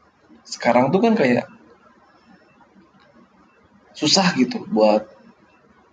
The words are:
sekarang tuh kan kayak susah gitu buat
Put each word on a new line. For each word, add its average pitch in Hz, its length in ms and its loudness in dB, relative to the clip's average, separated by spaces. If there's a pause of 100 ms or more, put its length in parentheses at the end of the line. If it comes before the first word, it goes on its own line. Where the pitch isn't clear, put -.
(500)
sekarang 123 400 0
tuh 185 80 0
kan 226 160 2
kayak 127 320 0 (2500)
susah 180 400 0
gitu 120 320 -4
buat 107 400 0 (880)